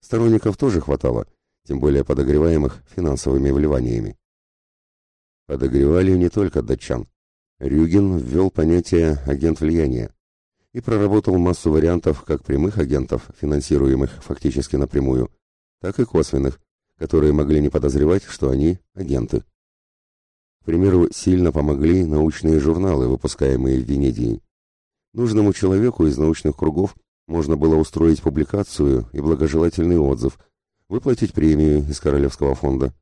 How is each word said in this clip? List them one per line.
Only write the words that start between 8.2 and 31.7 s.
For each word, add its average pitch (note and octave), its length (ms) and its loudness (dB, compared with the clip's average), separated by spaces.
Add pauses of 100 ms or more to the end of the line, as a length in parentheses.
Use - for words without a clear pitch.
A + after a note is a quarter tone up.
понятие E2 760 0
"агент C#2+ 340 -2
влияния" D2 540 -2 (600)
и A#2+ 80 -10
проработал G#2 560 0
массу F2 320 0
вариантов D#2 540 0
как D2 200 -6
прямых D#2 320 -2
агентов, C2 540 -4 (100)
финансируемых C#2 840 0
фактически C#2 540 -6
напрямую, C2+ 540 -2 (500)
так F#2 180 -8
и B2+ 60 2
косвенных, C#2 560 -2 (380)
которые D2+ 340 2
могли D2+ 280 2
не D2 80 0
подозревать, D2 560 0
что - 260 -6
они D#2 280 0 (160)
агенты. C2 500 -6 (1160)
К - 40 -20
примеру, F2+ 480 2
сильно F2+ 400 0
помогли D2+ 520 2
научные D#2 560 0
журналы, D#2+ 480 0
выпускаемые C2 720 -2
в B1 40 -6
Венедии. A#1+ 580 -2 (720)
Нужному G#2+ 380 2
человеку G2 540 0
из C2+ 120 0
научных D#2 380 0
кругов D#2 380 -2 (320)
можно D#2+ 300 -2
было D#2+ 200 4
устроить D#2 460 2
публикацию D2 880 -2
и - 80 -10
благожелательный D#2+ 760 0
отзыв, C2+ 400 -2 (500)
выплатить A#2 440 -2
премию D2+ 460 2 (100)